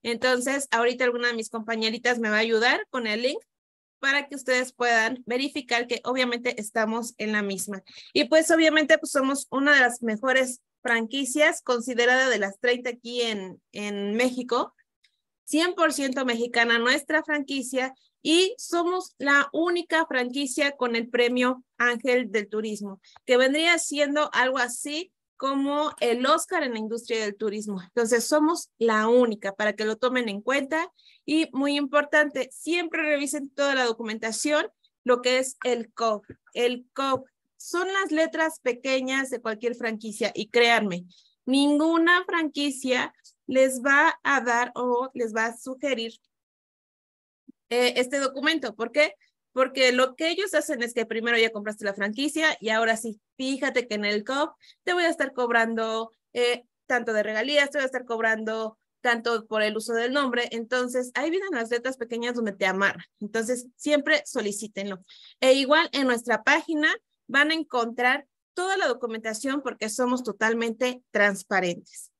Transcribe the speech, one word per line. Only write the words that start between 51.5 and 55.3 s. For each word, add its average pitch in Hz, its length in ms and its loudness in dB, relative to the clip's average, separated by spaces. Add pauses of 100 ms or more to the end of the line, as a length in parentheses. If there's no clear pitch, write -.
compraste 214 320 -8
la 196 100 -2
franquicia 269 640 -2
y 214 100 -6
ahora 226 260 2
sí, 220 240 -10 (180)
fíjate 262 500 -2
que 214 80 -6
en 208 100 -4
el 208 180 0
cop 285 320 -4 (280)
te 359 100 -2
voy 349 100 2
a 330 60 4
estar 277 240 -2